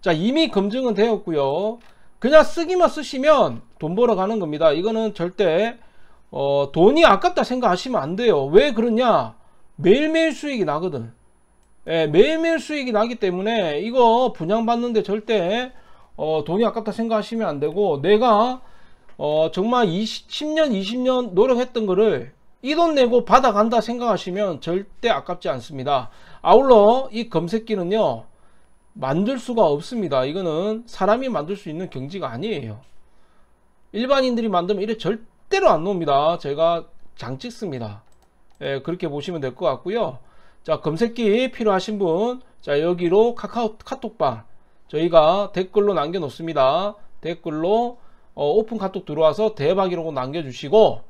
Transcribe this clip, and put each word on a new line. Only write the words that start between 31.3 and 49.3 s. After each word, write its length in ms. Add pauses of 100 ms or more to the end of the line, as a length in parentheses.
수 140
있는 220
경지가 400
아니에요. 500 (1120)
일반인들이 560
만들면 340
이래 140
절대로 720
안 160
나옵니다. 540
제가 480 (280)
장 240
찍습니다. 640 (600)
예, 180
그렇게 260
보시면 360
될 120
것 120
같고요. 520 (440)
자, 180
검색기 680
필요하신 480
분, 420 (220)
자, 180
여기로 540
카카오, 420
카톡방 680 (440)
저희가 640
댓글로 400
남겨놓습니다. 1040 (260)
댓글로, 800 (360)
어, 140
오픈 300
카톡 260
들어와서 500